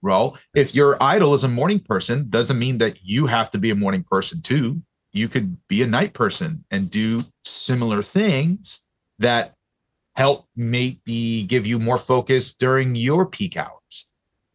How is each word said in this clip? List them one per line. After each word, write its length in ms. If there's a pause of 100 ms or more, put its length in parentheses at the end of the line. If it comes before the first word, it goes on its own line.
Well, 360 (160)
if 200
your 280
idol 320
is 100
a 40
morning 320
person, 480
doesn't 300
mean 200
that 240
you 240
have 260
to 60
be 120
a 40
morning 300
person 380
too. 400 (300)
You 160
could 280 (120)
be 140
a 40
night 260
person 580
and 200
do 340 (180)
similar 600
things 800 (360)
that 360 (640)
help 300 (100)
maybe 880
give 220
you 120
more 200
focus 560
during 400
your 320
peak 300
hours. 500 (480)